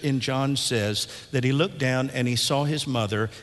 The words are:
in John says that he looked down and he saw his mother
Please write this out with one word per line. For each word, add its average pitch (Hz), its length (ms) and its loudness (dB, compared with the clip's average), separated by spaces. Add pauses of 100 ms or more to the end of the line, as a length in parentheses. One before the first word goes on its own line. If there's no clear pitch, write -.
in 135 160 2
John 135 360 0
says 107 520 0 (240)
that 127 120 2
he 131 80 4
looked 143 280 2
down 131 320 0
and 127 160 0
he 123 80 0
saw 143 300 2
his 147 200 -2
mother 110 460 0 (120)